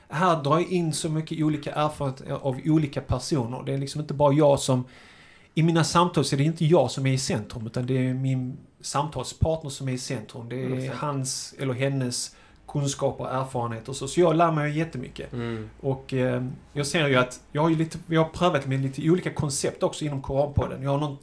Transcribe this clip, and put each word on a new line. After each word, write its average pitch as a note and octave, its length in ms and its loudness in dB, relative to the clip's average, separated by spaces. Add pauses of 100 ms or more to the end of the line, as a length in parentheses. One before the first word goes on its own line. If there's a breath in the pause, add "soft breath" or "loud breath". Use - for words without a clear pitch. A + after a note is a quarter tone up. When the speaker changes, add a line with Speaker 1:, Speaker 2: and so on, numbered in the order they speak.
Speaker 1:
Här D#3+ 340 2
drar D3+ 160 4
jag F3 100 0
in E3+ 240 0
så E3 160 -4
mycket D#3 340 -4
olika D3+ 280 0
erfarenheter D3 640 -4
av C3+ 320 -4
olika D3+ 360 2
personer. B2+ 640 -2
Det C#3 80 -4
är C#3 40 -2
liksom C#3 240 -6
inte D3 120 -6
bara C#3 200 6
jag C#3+ 260 6
som... B2+ 240 2 (680 loud breath)
i D#3 100 4
mina E3 200 6
samtal E3+ 420 4
så - 100 -2
är - 20 2
det C#3 60 4
inte D#3+ 220 0
jag D3 260 6
som C3+ 140 -2
är C3+ 80 2
i C3 40 2
centrum, B2+ 500 -4
utan B2 180 -4
det B2+ 220 0
är B2+ 60 0
min C3 440 -2 (240)
samtalspartner D3+ 880 -2
som C3+ 200 -8
är B2+ 40 -2
i B2+ 40 -4
centrum. A#2+ 520 -8
Det B2+ 140 -6
är B2+ 140 -2
Speaker 2:
Exakt. C3 220 -6
Speaker 1:
hans C#3 600 -4
eller C3+ 140 -2
hennes C3 640 -2 (320 soft breath)
kunskaper C3+ 560 -2
och B2+ 120 -6
erfarenheter. A#2+ 580 -4
Så, C3+ 140 -8
så - 140 0
jag E3 140 6
lär E3 160 6
mig D3 260 0
jättemycket. C#3 560 -6
Speaker 2:
Mm. A#2 360 -6 (120)
Speaker 1:
Och, C3+ 320 -4
eh, B2+ 300 0 (300)
jag C#3+ 140 -2
ser D#3 200 2
ju C3 80 4
att B2 240 2 (120)
jag D3 100 0
har E3 80 4
ju E3 60 4
lite, D#3+ 220 -2 (100)
jag D#3+ 160 4
har D#3+ 60 -4
prövat E3 380 0
med C3+ 140 0
lite C3+ 280 -2
olika F3 240 2
koncept D3 500 -2
också D#3+ 220 -2
inom C#3 160 -4
Koranpodden. C3+ 600 0
Jag C#3 80 -2
har C#3 60 2
någon, C#3+ 260 -2